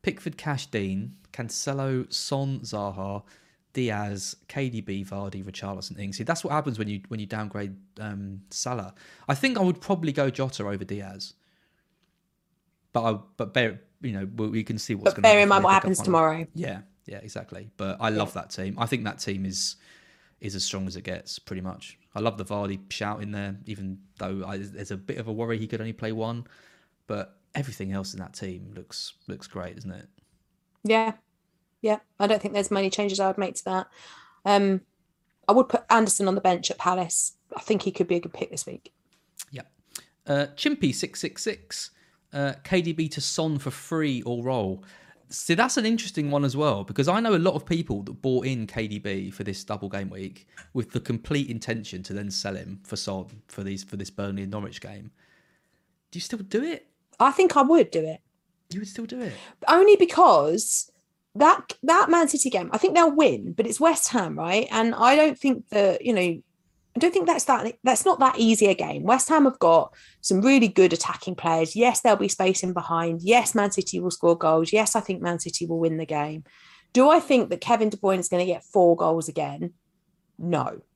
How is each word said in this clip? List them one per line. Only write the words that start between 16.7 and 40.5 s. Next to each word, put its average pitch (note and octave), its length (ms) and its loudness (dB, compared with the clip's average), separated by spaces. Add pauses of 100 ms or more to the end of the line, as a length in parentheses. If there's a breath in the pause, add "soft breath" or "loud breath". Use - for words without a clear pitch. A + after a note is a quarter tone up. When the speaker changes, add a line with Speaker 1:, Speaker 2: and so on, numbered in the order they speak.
Speaker 1:
yeah, G2+ 120 -16
exactly. G#2 580 -16
But F#2+ 240 -6
I A2+ 100 0
love G#2+ 260 -2
Speaker 2:
Yeah. F2 60 -8
Speaker 1:
that - 80 -16
team. F#2+ 280 -8
I A#2 80 -2
think A#2 180 -4
that G#2 140 -8
team G2 260 -6
is, - 320 -6 (640 soft breath)
is G2 140 -10
as F#2 100 -6
strong F#2+ 220 -6
as F#2+ 100 -10
it F#2 60 -14
gets, - 380 -12
pretty F#2 220 -12
much. - 360 -14 (160)
I G#2+ 60 -8
love A2 180 -2
the G2+ 60 -10
Vardy G2+ 340 -6 (140)
shout G#2+ 300 -8
in G#2 100 -10
there, G2+ 240 -8 (100)
even G2 320 -10 (200)
though F#2+ 280 -8
I, G2 120 -10
there's G2+ 340 -14
a G2 40 -8
bit F#2+ 220 -10
of A2+ 80 -10
a A2+ 60 -8
worry A2+ 260 -6
he A2 80 -8
could A2+ 140 -8
only A2+ 140 -10
play A2 180 -8
one. A#2 340 -8 (640 soft breath)
But G#2 280 -10 (200)
everything A2+ 360 -8
else F#2+ 220 -8
in G2 60 -12
that F2+ 140 -14
team F#2+ 420 -12
looks, - 380 -14 (120)
looks - 220 -14
great, F#2 260 -12
doesn't F#2+ 160 -14
it? - 160 -18 (800)
Speaker 2:
Yeah. A3 300 2 (680)
Yeah. G#3+ 160 2 (200)
I G3+ 80 2
don't G#3 140 2
think G3+ 140 -6
there's G3+ 160 0
many G3 180 0
changes G3 320 -2
I F#3+ 60 2
would F#3+ 100 0
make F#3+ 200 -4
to - 100 -12
that. F#3 200 -4 (600 soft breath)
Um, G3 340 4 (680)
I G3+ 40 6
would B3 160 6
put - 220 -2
Anderson G#3+ 380 4
on F#3 60 2
the G3 60 -2
bench F3+ 300 2
at - 80 -6
Palace. F3+ 540 -2 (240)
I - 40 -10
think G3+ 220 -2
he G3 80 -2
could F3+ 180 -2
be F3 80 0
a F3 40 -2
good E3+ 120 -14
pick - 180 -10
this - 140 -10
week. - 280 -18 (580)
Speaker 1:
Yeah. C3+ 120 -16 (640 loud breath)
Uh, C#3+ 200 0 (100)